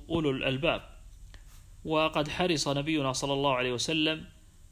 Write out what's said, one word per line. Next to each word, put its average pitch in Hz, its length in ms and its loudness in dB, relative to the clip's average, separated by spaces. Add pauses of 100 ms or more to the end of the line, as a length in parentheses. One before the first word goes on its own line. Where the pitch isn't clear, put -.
أولو 160 220 2
الألباب". 135 500 0 (1040)
وقد 156 420 2
حرص 170 400 0
نبينا 143 460 0
صلى 139 200 0
الله 139 220 4
عليه 123 160 2
وسلم 156 540 0 (460)